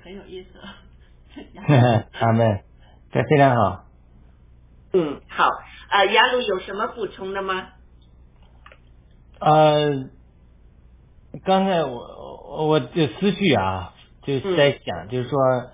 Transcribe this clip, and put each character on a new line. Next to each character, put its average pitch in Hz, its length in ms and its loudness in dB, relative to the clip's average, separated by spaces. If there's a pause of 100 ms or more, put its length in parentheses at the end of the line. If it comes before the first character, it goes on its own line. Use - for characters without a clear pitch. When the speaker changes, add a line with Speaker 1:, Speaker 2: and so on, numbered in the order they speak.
Speaker 1:
很 180 100 -18
有 196 120 -18
意 185 180 -16
思。 - 40 -20 (840)
Speaker 2:
<laughs> 123 720 2 (140)
阿 117 120 2
们， 113 280 2 (500)
这 135 140 -2
非 151 120 2
常 139 200 6
好。 95 280 0 (1080)
Speaker 3:
嗯， 156 360 -2
好。 - 200 0 (420)
呃， 196 160 4
雅 220 240 2
鲁 247 100 0
有 196 200 -4
什 196 140 -14
么 214 120 -6
补 240 220 -8
充 190 260 -12
的 196 80 -6
吗？ 190 280 -6 (1700)
Speaker 2:
呃， 151 680 2 (1400)
刚 190 220 2
才 175 160 0
我， 135 880 -8
我 156 100 6
就 143 300 -2
思 196 240 -2
绪 196 220 2
啊， 95 380 -2 (300)
就 139 160 -4 (180)
在 143 140 4
想， 87 360 -8
Speaker 3:
嗯。 - 20 -18
Speaker 2:
就 123 160 -4
是 127 40 -14
说 143 100 -4 (360)